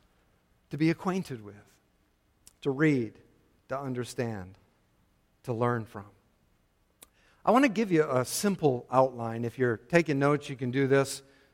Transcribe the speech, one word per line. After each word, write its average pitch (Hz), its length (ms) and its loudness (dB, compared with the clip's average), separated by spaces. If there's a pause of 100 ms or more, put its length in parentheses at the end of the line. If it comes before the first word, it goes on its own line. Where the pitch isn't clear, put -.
(680)
to 147 80 -10
be 160 140 2
acquainted 165 520 -6
with, 101 120 -18 (1080)
to 143 80 -2
read, 135 440 2 (560)
to 131 100 -4
understand, 117 800 -6 (840)
to 123 100 -6
learn 120 320 0
from. 101 200 -14 (1400)
I 170 60 0
want 254 160 6
to 269 40 4
give 202 220 -2
you 156 160 4
a 127 160 0
simple 151 680 0
outline. 120 540 0
If 117 120 -8
you're 123 200 0
taking 160 420 0
notes, 143 280 0
you 139 80 -10
can 127 140 -6
do 135 160 0
this. 135 380 2 (300)